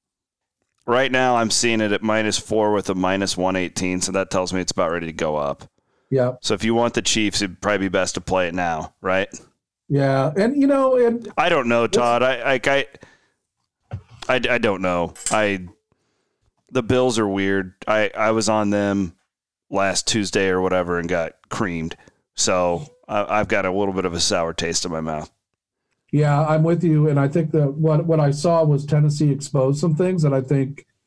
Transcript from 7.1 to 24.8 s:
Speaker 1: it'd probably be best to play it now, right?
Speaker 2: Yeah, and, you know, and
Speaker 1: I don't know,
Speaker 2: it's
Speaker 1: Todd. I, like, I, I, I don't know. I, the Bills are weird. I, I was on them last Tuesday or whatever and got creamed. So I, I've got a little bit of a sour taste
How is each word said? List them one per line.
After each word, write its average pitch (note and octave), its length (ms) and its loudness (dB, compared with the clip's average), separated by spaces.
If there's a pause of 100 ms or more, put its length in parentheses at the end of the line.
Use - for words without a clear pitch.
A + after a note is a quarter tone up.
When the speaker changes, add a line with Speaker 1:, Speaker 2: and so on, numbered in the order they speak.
Speaker 1:
it'd F#2 180 -4
probably G2+ 200 0
be F#2+ 100 0
best F#2 260 0
to F#2 60 -6
play F#2 260 0
it E2 80 -6
now, E2 460 -4
right? F#2+ 260 0 (640)
Speaker 2:
Yeah, C#3 480 0
and, A#3 180 2
you C#4 120 4
know, C4+ 280 2
and A#3 420 0
Speaker 1:
I E3+ 120 2
don't C#3+ 180 2
know, A#2 180 4
Speaker 2:
it's - 120 0
Speaker 1:
Todd. A#2+ 260 2
I, B2+ 200 0
like, C3 240 0
I, C#3 180 2 (1400)
I, B2+ 60 2 (140)
I A#2+ 80 2
don't G#2 240 0
know. F2 320 -2 (180)
I, G2+ 360 0 (1040)
the B2+ 120 -2
Bills B2+ 360 2
are G#2+ 80 2
weird. G2 460 -2 (140)
I, G#2+ 280 0
I G#2+ 160 2
was A2+ 160 0
on G#2+ 220 2
them G2+ 460 0 (540)
last F#2+ 380 -2
Tuesday G2 400 0
or F#2 140 0
whatever F2+ 380 0
and E2+ 100 -4
got E2+ 240 -2 (160)
creamed. E2+ 480 -6 (380)
So F2+ 520 0 (220)
I, G#2 300 -2
I've G2+ 100 0
got G2+ 160 0
a F#2 60 -2
little G2 220 -2
bit F#2 120 -2
of E2+ 80 -4
a F2 60 -4
sour E2+ 340 -2
taste E2+ 320 -4